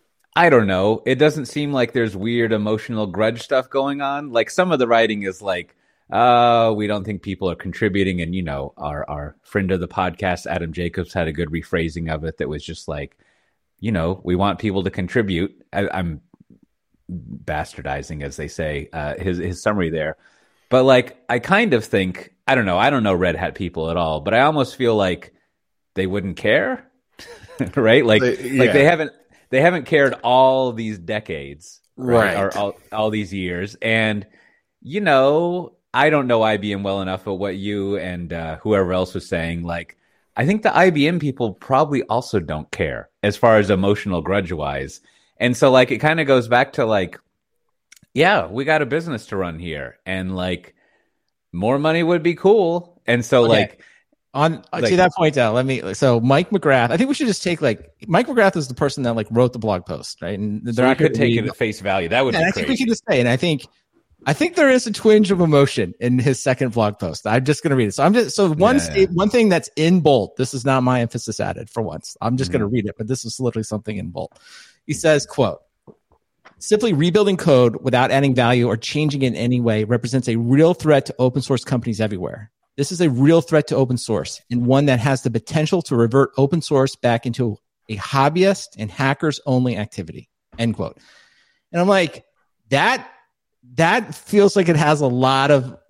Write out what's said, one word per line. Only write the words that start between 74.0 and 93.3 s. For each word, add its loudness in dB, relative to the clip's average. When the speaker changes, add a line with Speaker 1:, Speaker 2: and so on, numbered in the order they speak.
Speaker 3:
bold. -12
He -6
says, 2
quote, -2
"Simply 0
rebuilding 2
code 4
without 2
adding 2
value 2
or 0
changing -2
in 0
any 0
way 0
represents -2
a 0
real 4
threat 2
to -12
open 0
source -2
companies -4
everywhere. -6
This -4
is -2
a 4
real 6
threat 2
to -2
open 0
source, -4
and -2
one 4
that 2
has -2
the -2
potential -2
to -4
revert 4
open 0
source 0
back 0
into -4
a -8
hobbyist 0
and -8
hackers -2
only 0
activity," -10
end -2
quote. -8
And -2
I'm 2
like, 0
"That, 0